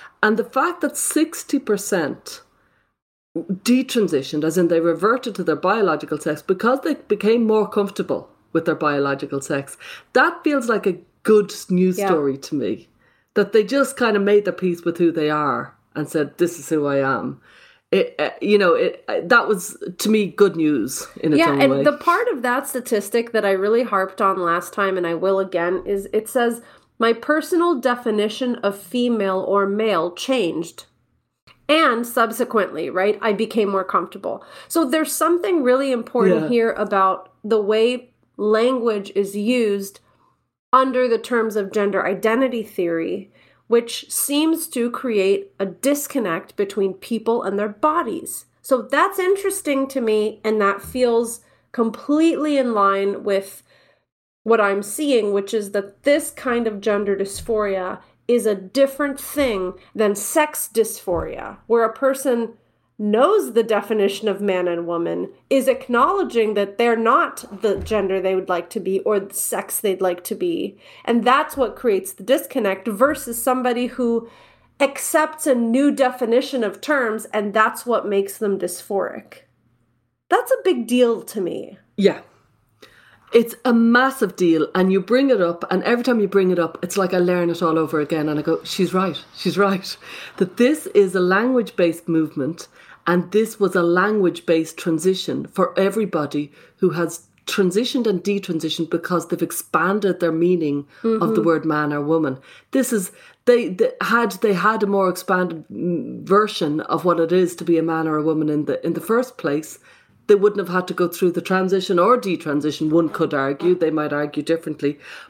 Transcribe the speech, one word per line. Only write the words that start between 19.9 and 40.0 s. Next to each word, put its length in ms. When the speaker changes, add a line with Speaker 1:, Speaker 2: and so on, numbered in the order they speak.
Speaker 1:
to 100
me, 180
good 300
news 500
in 140
its 60
Speaker 2:
Yeah, 100
Speaker 1:
own 100
Speaker 2:
and 120
Speaker 1:
way. 120
Speaker 2:
the 80
part 360
of 120
that 260
statistic 640
that 120
I 60
really 320
harped 400
on 180
last 320
time, 240
and 100
I 60
will 260
again, 460
is 280
it 140
says, 360
"My 140
personal 640
definition 840
of 220
female 680
or 200
male 460
changed. 760
And 380
subsequently," 840
right, 320
"I 140
became 340
more 160
comfortable." 580
So 180
there's 260
something 500
really 300
important 500
Speaker 1:
Yeah. 60
Speaker 2:
here 240
about 560
the 160
way 500
language 760
is 220
used 640